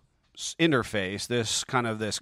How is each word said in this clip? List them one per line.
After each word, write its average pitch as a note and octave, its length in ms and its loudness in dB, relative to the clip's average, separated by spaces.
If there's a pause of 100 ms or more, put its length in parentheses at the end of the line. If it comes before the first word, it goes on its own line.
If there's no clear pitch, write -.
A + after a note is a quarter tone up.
(360)
s-, - 240 -8
interface, G#2+ 680 2
this A#2+ 360 0
kind B2 220 0
of A2 140 -2
this G#2+ 220 -2